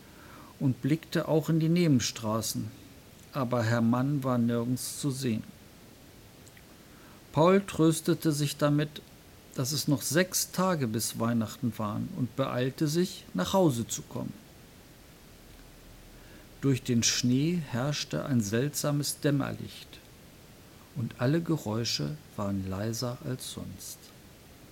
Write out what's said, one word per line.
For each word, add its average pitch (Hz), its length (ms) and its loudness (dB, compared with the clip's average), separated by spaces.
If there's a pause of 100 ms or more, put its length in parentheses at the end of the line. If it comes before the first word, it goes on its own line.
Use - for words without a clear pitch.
(580)
und 131 240 0
blickte 160 460 0
auch 151 200 2
in 165 120 4
die 160 80 2
Nebenstraßen, 120 1000 2 (640)
aber 123 300 0
Herr 117 180 4
Mann 131 440 2
war 127 120 2
nirgends 120 600 0
zu 143 140 -2
sehen. 127 320 -2 (1900)
Paul 180 340 6
tröstete 160 680 2
sich 143 240 -2
damit, 147 460 0 (520)
dass 131 160 -2
es 147 160 -4
noch 139 160 2
sechs - 480 0
Tage 180 380 0
bis 110 320 -4
Weihnachten 113 560 0
waren 110 400 -4
und 131 180 -4
beeilte 131 540 -2
sich, 175 440 -2
nach 180 200 -2
Hause 143 340 4
zu - 160 -6
kommen. - 300 -8 (2250)
Durch 135 220 2
den 120 220 2
Schnee 147 680 2
herrschte 139 540 -2
ein 135 160 2
seltsames 139 800 -2
Dämmerlicht 131 800 -2 (960)
und 117 220 -4
alle 139 220 2
Geräusche 147 760 -2 (200)
waren 98 320 -4
leiser 113 560 -4
als - 280 -6
sonst. 92 460 -12 (720)